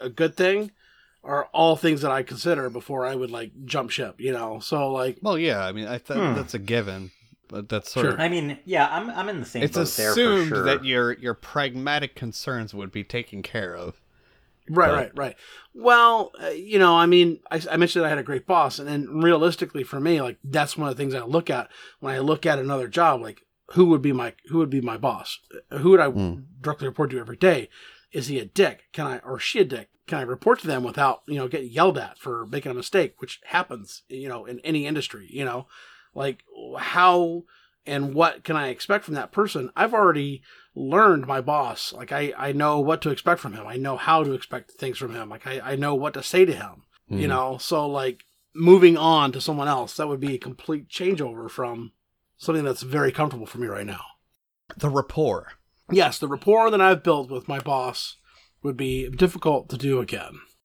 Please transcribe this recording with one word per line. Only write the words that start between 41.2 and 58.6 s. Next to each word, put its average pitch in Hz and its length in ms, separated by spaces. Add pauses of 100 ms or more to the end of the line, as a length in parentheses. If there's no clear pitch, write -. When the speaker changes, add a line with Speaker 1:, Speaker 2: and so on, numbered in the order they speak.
Speaker 1:
my 135 160
boss. 131 500
Like, - 200
I, 143 260
I 139 160
know 147 260
what 156 220
to 160 80
expect 170 320
from 107 120
him. 113 140
I 120 80
know 135 220
how 160 260
to 139 100
expect - 380
things 131 260
from 120 160
him. 113 160
Like, 117 160
I, 135 140
I 131 160
know 143 200
what 143 180
to 135 100
say 185 220
to 170 80
him, - 300 (260)
you 113 80
Speaker 4:
Mm-hmm. 147 100
Speaker 1:
know? 131 300
So, 151 300
like, 135 360 (320)
moving 175 420
on 151 360
to 131 80
someone 147 260
else, 143 300
that 151 100
would 139 140
be 139 140
a 123 40
complete 143 480
changeover 131 600
from 117 420 (460)
something 160 260
that's 131 200
very 135 280
comfortable 131 340
for - 140
me 120 80
right 101 180
now. 101 180 (760)
Speaker 2:
The 147 120
rapport. 135 640 (380)
Speaker 1:
Yes, 175 280
the 151 80
rapport 208 420
that 214 120
I've 190 220
built 147 280
with 127 160
my 139 120
boss 127 580 (460)